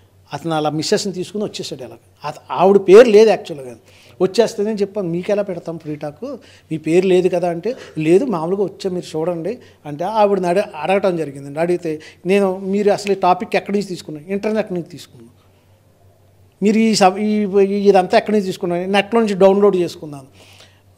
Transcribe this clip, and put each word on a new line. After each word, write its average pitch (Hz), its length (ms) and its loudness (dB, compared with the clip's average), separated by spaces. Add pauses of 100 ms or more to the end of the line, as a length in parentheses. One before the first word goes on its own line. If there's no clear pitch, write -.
(320)
అతను 160 220 -6
అలా 151 160 -2
మిస్సెస్ని 160 420 -2
తీసుకుని 180 320 -8
వచ్చేసాడు. 151 380 -12
ఎలా 120 140 -18 (280)
అత-, 151 100 -8 (160)
ఆవిడ 175 260 4
పేరు 196 320 10
లేదు 214 220 6
యాక్చువల్గా, 135 460 -6 (460)
వచ్చేస్తుందని 214 520 0
చెప్పాను. 196 340 -6
"మీకు 175 220 -6
ఎలా 202 120 -2
పెడతాం 170 340 -10
ప్రీటాక్, 151 480 -12 (480)
మీ 160 60 -4
పేరు 165 280 0
లేదు 180 220 2
కదా" 175 220 -2
అంటే, 170 240 -6 (240)
"లేదు, 170 260 2
మామూలుగా 190 400 -4
వచ్చా, - 260 -8
మీరు 165 280 -8
చూడండి" 170 400 -6 (280)
అంటే 147 180 -10
ఆవిడని 202 420 0
అడ-, 185 240 0 (120)
అడగటం 190 340 0
జరిగిందండి. 143 440 -8
అడిగితే 170 400 -4 (260)
నేను, 190 320 0
"మీరు 196 320 0
అసలు 196 220 -2
ఈ - 20 0
టాపిక్ 185 420 0
ఎక్కడి 202 220 -4
నుంచి 196 100 -6
తీసుకున్నారు?" 160 420 -14
"ఇంటర్నెట్ 208 420 -4
నుంచి 170 140 -6
తీసుకున్నాను." 120 440 -20 (1300)
"మీరు 214 160 2
ఈ 220 160 2
సబ్-, 190 240 4
ఈ, 214 280 -2 (180)
ఈ, 202 240 0
ఇదంతా 190 300 4
ఎక్కడి 208 180 0
నుంచి 196 100 -2
తీసుకున్నారు?" 180 440 -4
"నెట్లో 202 300 0
నుంచి 208 140 0
డౌన్లోడ్ 196 420 4
చేసుకున్నాను." 151 800 -8 (440)